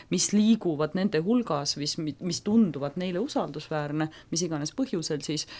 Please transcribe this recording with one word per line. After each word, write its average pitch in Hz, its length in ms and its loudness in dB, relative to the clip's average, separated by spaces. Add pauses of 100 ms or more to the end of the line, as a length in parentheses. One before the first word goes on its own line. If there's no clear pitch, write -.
mis 180 240 2
liiguvad 185 640 4
nende 180 240 2
hulgas, 175 560 0
mis, 147 240 -4
mis 160 400 -4
tunduvad 160 560 2
neile 180 240 -2
usaldusväärne, 156 880 -2 (240)
mis 170 160 0
iganes 151 240 -4
põhjusel 160 480 -2
siis, 156 240 -4 (140)